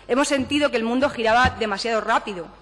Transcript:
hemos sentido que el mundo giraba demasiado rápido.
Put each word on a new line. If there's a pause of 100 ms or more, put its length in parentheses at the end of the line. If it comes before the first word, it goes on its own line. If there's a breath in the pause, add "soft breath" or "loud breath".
hemos
sentido
que
el
mundo
giraba
demasiado
rápido. (140)